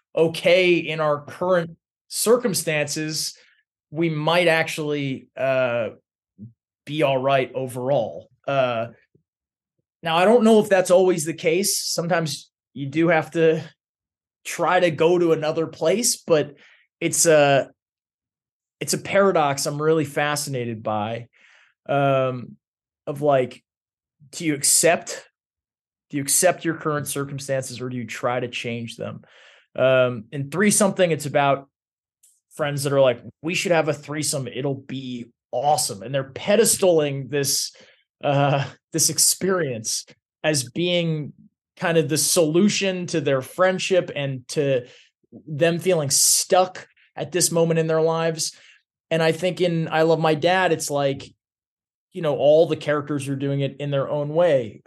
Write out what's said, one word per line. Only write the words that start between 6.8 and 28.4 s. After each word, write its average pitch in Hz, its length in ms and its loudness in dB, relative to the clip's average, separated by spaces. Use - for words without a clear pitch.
be 151 180 -4
all 135 160 2
right 135 360 0
overall. 123 760 -4
Uh, 123 420 0
now, 165 140 0
I 175 80 4
don't 220 200 6
know 220 160 8
if 208 80 0
that's - 240 4
always 180 320 4
the 160 100 -4
case. 175 420 0
Sometimes 165 720 -4
you 139 140 -8
do 156 220 0
have 160 240 2
to 165 320 2
try 180 340 0
to 175 140 2
go 160 260 2
to 170 140 4
another 156 340 -2
place, 185 520 -2
but 147 360 0
it's 165 260 0
a, 143 420 6
it's 156 160 -4
a 185 40 -4
paradox 180 680 0
I'm 147 160 -6
really 156 220 2
fascinated 139 800 -4
by. 113 420 -4
Um, 135 680 -2
of, 143 160 -8
like, 135 400 0
do - 140 -12
you 151 100 0
accept, - 720 0
do 143 60 -6
you 143 60 -4
accept 170 420 0
your 160 100 -2
current 147 320 -4
circumstances 135 760 -8
or 127 80 -8
do 127 80 -8
you 117 100 -8
try 123 340 -4